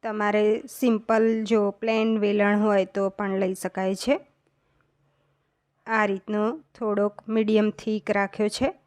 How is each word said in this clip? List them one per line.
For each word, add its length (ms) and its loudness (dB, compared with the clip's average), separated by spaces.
તમારે 420 0
સિમ્પલ 500 2
જો 120 4
પ્લેન 320 0
વેલણ 400 2
હોય 200 4
તો 100 0
પણ 260 -2
લઈ 200 -2
શકાય 400 -4
છે. 120 0
આ 240 0
રીતનો 340 -2
થોડોક 460 -2
મીડિયમ 380 2
થીક 360 -4
રાખ્યો 400 -2
છે. 120 0